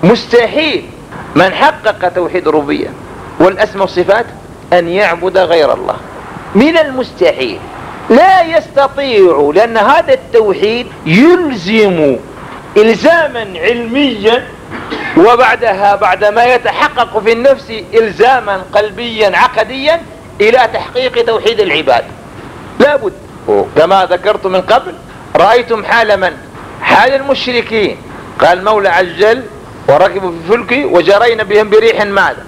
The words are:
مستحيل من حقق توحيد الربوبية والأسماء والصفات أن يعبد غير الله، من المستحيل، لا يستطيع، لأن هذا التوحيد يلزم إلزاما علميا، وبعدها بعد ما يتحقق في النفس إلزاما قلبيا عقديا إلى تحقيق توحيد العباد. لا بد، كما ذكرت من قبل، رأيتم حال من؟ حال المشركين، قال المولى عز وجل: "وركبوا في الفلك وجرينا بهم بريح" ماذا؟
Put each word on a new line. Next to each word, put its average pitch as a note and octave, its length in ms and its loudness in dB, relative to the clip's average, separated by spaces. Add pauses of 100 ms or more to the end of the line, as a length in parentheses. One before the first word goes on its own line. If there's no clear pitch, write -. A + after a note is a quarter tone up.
مستحيل A#3 800 0 (500)
من F3+ 180 2
حقق A3 560 -2
توحيد F3 380 -4
الربوبية D3+ 400 -2 (520)
والأسماء G3 420 2
والصفات F#3+ 440 0 (480)
أن F3 140 2
يعبد F3 500 -2
غير D#3+ 360 2
الله، - 220 -4 (600)
من D4+ 220 4
المستحيل، F#3 840 -2 (500)
لا F4+ 320 6
يستطيع، C4 1120 2
لأن A3+ 220 2
هذا C#4 360 2
التوحيد A3+ 760 0 (180)
يلزم G#3 1120 2 (600)
إلزاما A#3+ 760 2
علميا، A#3 920 -2 (680)
وبعدها A3 760 2
بعد G3 300 0
ما G#3+ 200 2
يتحقق A#3 760 -2
في G#3+ 120 0
النفس A#3+ 420 0 (200)
إلزاما G#3 680 0 (120)
قلبيا G#3+ 640 -2
عقديا C4 640 0 (400)
إلى A3+ 320 4
تحقيق B3 520 -4
توحيد A3 340 -2
العباد. C#3+ 440 0 (760)
لا C#4+ 160 4
بد، A3 180 -4 (640)
كما F#3 280 4
ذكرت F3+ 400 -2
من F#3 160 0
قبل، C4 320 0 (420)
رأيتم A3+ 500 2
حال G#3+ 340 0
من؟ F3+ 120 0 (500)
حال A3 320 2
المشركين، A#3+ 840 -2 (440)
قال F3 180 4
المولى G3+ 300 0
عز F3+ 160 2
وجل: G#3 380 0 (440)
"وركبوا F3+ 440 2
في E3+ 220 -2
الفلك A#3+ 380 -2
وجرينا G#3 520 2
بهم G#3 260 0
بريح" G#3+ 360 2
ماذا؟ F#3+ 420 -2